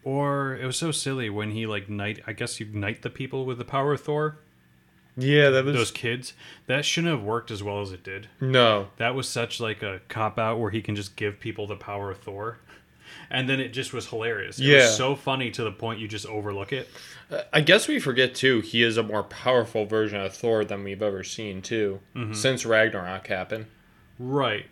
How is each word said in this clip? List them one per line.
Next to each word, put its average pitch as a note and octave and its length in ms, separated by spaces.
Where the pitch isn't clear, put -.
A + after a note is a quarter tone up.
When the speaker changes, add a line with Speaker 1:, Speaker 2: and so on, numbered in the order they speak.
Speaker 1:
Or C#3 560
it C3 60
was B2+ 120
so D#3+ 140
silly C3 380
when G#2+ 220
he, A2+ 160
like, G2+ 200
knight, G#2 380
I A2 80
guess - 260
you A2 60
knight G#2 380
the B2 80
people C3+ 340
with B2 140
the B2 40
power C#3 300
of B2+ 80
Thor. D3+ 380
Speaker 2:
Yeah, C#3 360
that C3 120
was C#3 120
Speaker 1:
Those A#2 160
kids. B2 420
That C#3+ 200
shouldn't E3+ 280
have A#2 100
worked A2+ 280
as G2+ 100
well G2+ 200
as G2 100
it F#2 120
did. G2 240
Speaker 2:
No. A#2+ 480
Speaker 1:
That A#2+ 160
was C3 160
such, A#2 300
like, A2 240
a F#2+ 240
cop-out A2 520
where G#2+ 120
he A2 100
can G#2+ 140
just G2+ 200
give G#2 240
people G#2 280
the G2+ 80
power G2+ 340
of F#2+ 80
Thor. G#2+ 400
And B2+ 180
then C3 120
it A2+ 140
just B2+ 200
was A#2 140
hilarious. A2 500
It C3+ 80
Speaker 2:
Yeah. C#3+ 200
Speaker 1:
was A2 120
so C3+ 180
funny C3 360
to A#2+ 120
the G#2+ 80
point A2 280
you A2 80
just G#2 180
overlook G#2 480
it. B2+ 160
Speaker 2:
Uh, - 140
I D#3 80
guess E3+ 260
we D4 120
forget, B2+ 340
too, B2+ 280
he A#2 200
is A2+ 160
a A2+ 60
more G#2+ 180
powerful A2+ 640
version G#2+ 340
of G2 140
Thor A2+ 320
than G2 180
we've G2 200
ever G2 200
seen, G2 380
too, G2+ 380
Speaker 1:
Mm-hmm. A2 180
Speaker 2:
since B2 320
Ragnarok G#2+ 600
happened. G#2+ 400
Speaker 1:
Right, B2+ 540